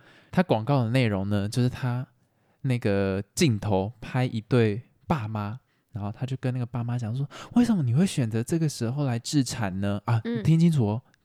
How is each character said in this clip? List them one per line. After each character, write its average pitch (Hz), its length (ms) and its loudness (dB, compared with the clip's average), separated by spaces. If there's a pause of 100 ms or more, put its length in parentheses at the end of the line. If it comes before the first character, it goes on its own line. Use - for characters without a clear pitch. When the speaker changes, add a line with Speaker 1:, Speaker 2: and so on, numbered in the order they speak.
(300)
Speaker 1:
他 180 120 2
广 110 220 0
告 135 180 2
的 110 60 0
内 123 180 2
容 98 220 0
呢， 101 180 0
就 123 160 0
是 123 60 4
他 123 380 -6 (560)
那 127 160 -2
个 98 440 0 (120)
镜 120 240 2
头 98 420 0
拍 - 240 -2
一 117 160 -4
对 110 400 2 (260)
爸 120 220 -2
妈， 107 320 -6 (320)
然 98 100 -6
后 101 80 -4
他 - 140 -8
就 127 140 -6
跟 127 160 -2
那 127 40 -6
个 123 60 -4
爸 120 180 -6
妈 120 140 -4
讲 117 180 -4
说 139 140 -4 (240)
，“为 240 100 6
什 233 140 2
么 165 60 0
你 120 100 2
会 165 140 4
选 123 240 0
择 113 120 0
这 165 160 -2
个 160 80 0
时 120 240 -2
候 143 140 -2
来 120 140 0
置 139 260 2
产 101 380 -4
呢？ 101 240 -2
啊， 113 180 2
Speaker 2:
嗯。 233 140 -4
Speaker 1:
你 110 40 -8
听 160 160 4
清 170 140 6
楚 131 140 2
哦， 107 160 -2 (220)